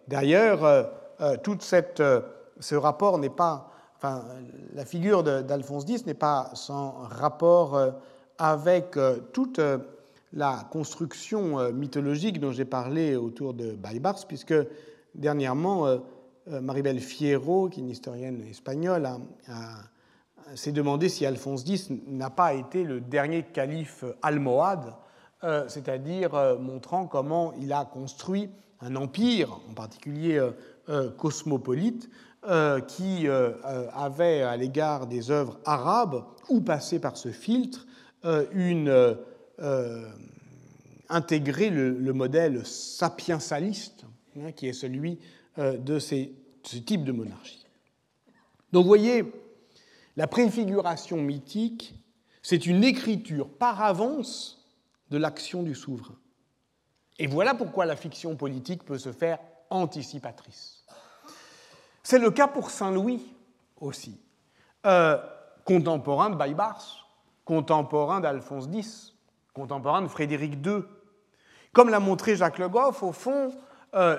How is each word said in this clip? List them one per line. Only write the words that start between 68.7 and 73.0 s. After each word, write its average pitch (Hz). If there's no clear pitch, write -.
X, -
contemporain 139
de 180
Frédéric 147
deux. 196
Comme 240
l'a 214
montré 196
Jacques 170
Le 180
Goff, 247